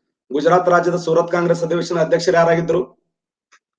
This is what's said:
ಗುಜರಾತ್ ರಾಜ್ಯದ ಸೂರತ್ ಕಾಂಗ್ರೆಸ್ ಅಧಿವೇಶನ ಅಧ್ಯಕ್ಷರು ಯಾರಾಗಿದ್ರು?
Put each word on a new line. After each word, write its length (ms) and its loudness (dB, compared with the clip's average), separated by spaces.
ಗುಜರಾತ್ 380 2
ರಾಜ್ಯದ 260 2
ಸೂರತ್ 360 -2
ಕಾಂಗ್ರೆಸ್ 320 0
ಅಧಿವೇಶನ 360 -2
ಅಧ್ಯಕ್ಷರು 360 0
ಯಾರಾಗಿದ್ರು? 720 0